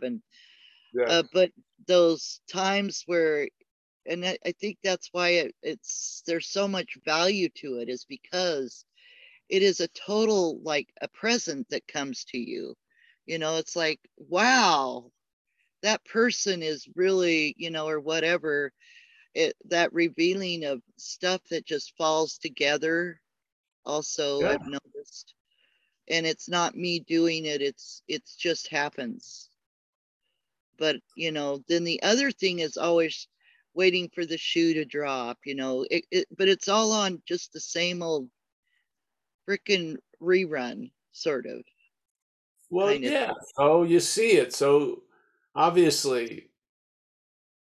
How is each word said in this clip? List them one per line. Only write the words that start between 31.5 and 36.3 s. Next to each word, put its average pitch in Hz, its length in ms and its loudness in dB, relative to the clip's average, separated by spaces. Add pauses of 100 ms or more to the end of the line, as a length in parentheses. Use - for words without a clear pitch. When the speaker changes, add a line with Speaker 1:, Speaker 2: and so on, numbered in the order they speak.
Speaker 1:
then 170 160 2
the 165 180 -2
other 247 300 2
thing 175 280 -2
is 156 180 -4
always 165 500 0 (480)
waiting 180 340 2
for 175 160 -6
the 160 120 -4
shoe 165 360 2
to 156 120 0
drop, 131 600 -4
you 139 100 -8
know, 131 360 -2
it, - 180 -2
it, 180 260 -2